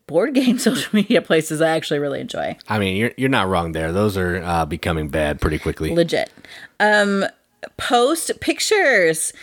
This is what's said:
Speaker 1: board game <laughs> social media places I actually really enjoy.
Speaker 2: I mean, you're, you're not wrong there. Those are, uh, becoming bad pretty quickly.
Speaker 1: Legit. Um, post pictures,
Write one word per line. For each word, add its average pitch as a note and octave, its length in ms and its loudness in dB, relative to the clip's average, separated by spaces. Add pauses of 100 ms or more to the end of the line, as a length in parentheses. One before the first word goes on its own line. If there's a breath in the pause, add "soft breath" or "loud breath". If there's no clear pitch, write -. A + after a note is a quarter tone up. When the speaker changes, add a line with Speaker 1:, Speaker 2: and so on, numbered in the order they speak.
Speaker 1:
board G3+ 280 0
game B3+ 240 2
<laughs> - 20 -6
social - 340 0
media G3+ 280 2
places D#3 400 0
I D#3+ 80 4
actually D#3+ 300 -2
really C#3 200 -4
enjoy. D#2+ 360 -6 (120)
Speaker 2:
I G#2+ 100 -2
mean, F#2+ 180 0
you're, A2+ 200 0
you're C3 140 0
not G#2 180 2
wrong E2+ 240 0
there. D#2+ 180 -2
Those G2 280 0
are, F2+ 240 -2
uh, E2 240 0
becoming D#2+ 420 -4
bad D2 320 -2
pretty D2+ 180 0
quickly. D#2+ 360 -4
Speaker 1:
Legit. E3+ 360 0 (480 loud breath)
Um, G3+ 460 2 (540)
post B3 520 2 (100)
pictures, C4+ 920 2 (100)